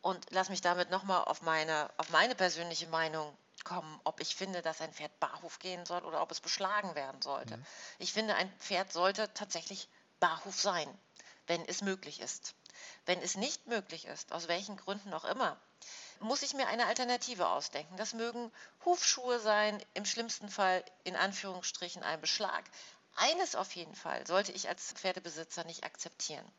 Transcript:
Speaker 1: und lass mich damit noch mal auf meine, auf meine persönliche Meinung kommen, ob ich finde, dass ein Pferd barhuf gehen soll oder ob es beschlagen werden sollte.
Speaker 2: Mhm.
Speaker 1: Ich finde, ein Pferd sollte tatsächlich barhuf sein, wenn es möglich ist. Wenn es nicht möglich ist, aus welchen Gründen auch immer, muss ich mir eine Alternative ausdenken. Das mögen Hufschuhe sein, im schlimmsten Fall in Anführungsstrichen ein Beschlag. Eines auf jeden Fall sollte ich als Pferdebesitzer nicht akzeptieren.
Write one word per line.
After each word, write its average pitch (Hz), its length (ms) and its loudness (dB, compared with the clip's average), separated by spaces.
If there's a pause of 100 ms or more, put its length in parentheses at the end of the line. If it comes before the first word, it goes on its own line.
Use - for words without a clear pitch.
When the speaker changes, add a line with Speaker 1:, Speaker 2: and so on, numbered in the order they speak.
Speaker 1:
und 180 280 0
lass 185 200 4
mich 185 120 -2
damit 175 280 4
noch 190 140 2
mal 185 200 4
auf - 180 0
meine, 160 560 2
auf 160 120 -2
meine 196 240 8
persönliche 170 540 0
Meinung 160 480 0 (280)
kommen, 156 400 -6
ob 160 160 0
ich - 160 -2
finde, 185 260 -2
dass 160 180 -2
ein 160 140 -6
Pferd - 260 -8
barhuf 156 380 -4
gehen 175 280 -6
soll 175 180 -2
oder 160 180 0
ob 165 80 0
es 165 100 -6
beschlagen 196 540 0
werden 135 280 -4
sollte. 120 360 -4
Speaker 2:
Mhm. 139 80 -14 (320)
Speaker 1:
Ich - 140 -4
finde, 214 240 2
ein 190 220 2
Pferd 190 340 0
sollte 196 420 2
tatsächlich 190 540 -6 (320)
barhuf 175 400 2
sein, 175 280 2 (580)
wenn 170 200 2
es - 160 -2
möglich 190 380 -2
ist. - 340 -8 (520)
Wenn 180 160 4
es 180 140 -2
nicht 247 300 -2
möglich 196 400 -4
ist, - 260 -10
aus 170 160 -4
welchen 196 280 0
Gründen 202 380 -6
auch 160 100 -4
immer, 226 340 0 (600)
muss 269 220 0
ich 285 120 -4
mir 269 140 2
eine 233 180 2
Alternative 240 640 0
ausdenken. 151 480 -2
Das 214 180 -4
mögen 233 380 -4 (320)
Hufschuhe 247 560 4
sein, 214 420 4 (120)
im 202 120 -4
schlimmsten 226 420 -4
Fall 185 360 4 (200)
in - 120 -2
Anführungsstrichen 185 840 -2
ein 156 180 -2
Beschlag. - 440 0 (520)
Eines 330 400 4
auf 190 160 -2
jeden 165 220 -10
Fall 139 320 -4
sollte 190 260 4
ich - 160 -4
als - 240 -6
Pferdebesitzer 175 720 -4
nicht 165 200 -10
akzeptieren. - 640 -8 (120)